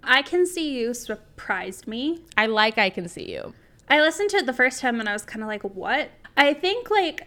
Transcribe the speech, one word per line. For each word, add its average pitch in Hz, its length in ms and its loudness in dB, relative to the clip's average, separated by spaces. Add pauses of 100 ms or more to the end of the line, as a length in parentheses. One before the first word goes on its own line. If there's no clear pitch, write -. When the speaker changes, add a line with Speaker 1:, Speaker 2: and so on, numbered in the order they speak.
Speaker 1:
I 254 140 6
Can 359 240 2
See 311 340 -4
You 233 140 -2
surprised 196 960 -8
me. 277 320 -4 (160)
Speaker 2:
I 214 80 4
like 220 320 2
I 202 140 2
Can 180 180 -8
See 87 240 -12
You. - 220 -10 (340)
Speaker 1:
I 294 120 6
listened 320 300 2
to 392 80 0
it 349 80 0
the 262 60 -2
first 247 280 2
time 233 200 0
and 214 80 -4
I 208 60 -2
was 214 100 -8
kinda 220 220 -10
like, 214 160 -8
"What?" 208 480 -4 (260)
I 285 160 6
think, 381 380 -2
like, 381 360 0